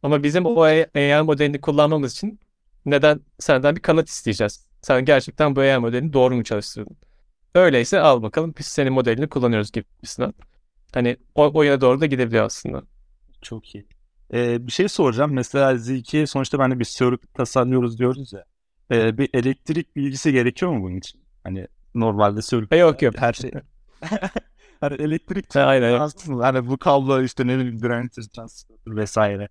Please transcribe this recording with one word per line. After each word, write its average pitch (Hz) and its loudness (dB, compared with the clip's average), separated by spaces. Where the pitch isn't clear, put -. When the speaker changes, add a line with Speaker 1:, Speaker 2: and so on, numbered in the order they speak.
Speaker 1:
Ama 147 0
bizim 160 0
o 160 2
A 156 6
I 147 2
modelini 147 0
kullanmamız 147 0
için 214 -10
neden 147 4
senden 143 2
bir 196 -10
kanıt 160 2
isteyeceğiz? - -4
Sen 131 2
gerçekten 139 2
bu 139 0
A 139 4
I 131 2
modelini 123 -2
doğru 127 4
mu 117 -2
çalıştırdın? - -8
Öyleyse 170 4
al 135 6
bakalım, 160 -4
biz 143 -12
senin 135 -2
modelini 131 0
kullanıyoruz 117 -2
gibisinden. - -8
Hani 123 -2
o, 147 4
o 156 4
yana 139 2
doğru 131 4
da 160 0
gidebiliyor 120 0
aslında. 131 -8
Speaker 2:
Çok - -18
iyi. 101 -18
Ee, 120 -2
bir 120 -10
şey 196 -6
soracağım. 139 -2
Mesela 135 0
Z 120 -8
K 151 -2
sonuçta 139 -4
ben 131 2
de 127 -4
bir 117 -2
circuit - -2
tasarlıyoruz 123 -2
diyoruz 127 -4
ya. 98 -18
Ee, 113 0
bir 139 -2
elektrik 139 -4
bilgisi 139 -2
gerekiyor 127 0
mu 113 -4
bunun 92 -8
için? - -14
Hani 92 -10
normalde 104 0
circuit 113 -2
Speaker 1:
E, 156 4
yok, 165 4
yok. 123 2
Speaker 2:
her 120 0
şey. 127 -8
<laughs> 135 -10
Hani 143 -4
elektrik 160 -6
Speaker 1:
Ha, 143 4
aynen, 135 4
yok. 120 2
Speaker 2:
aslında 143 -4
hani 131 0
bu 131 -2
kablo 135 2
işte 127 -4
ne 127 0
bileyim 117 -6
dirençtir, 120 -6
transistör - -20
vesaire. 101 -2